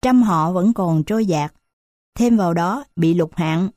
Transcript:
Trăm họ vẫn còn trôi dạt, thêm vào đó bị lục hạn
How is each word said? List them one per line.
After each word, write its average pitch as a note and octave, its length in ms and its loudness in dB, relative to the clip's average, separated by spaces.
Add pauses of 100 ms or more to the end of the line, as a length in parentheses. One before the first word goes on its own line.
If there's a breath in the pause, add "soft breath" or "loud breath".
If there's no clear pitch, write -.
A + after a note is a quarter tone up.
Trăm B3+ 200 4
họ E3+ 300 0
vẫn F#3 200 0
còn E3 320 0
trôi A3 220 -2
dạt, D3+ 280 -2 (600)
thêm A#3 220 2
vào F3+ 180 0
đó F#3 300 -4 (120)
bị E3 180 2
lục E3 200 0
hạn E3 420 -2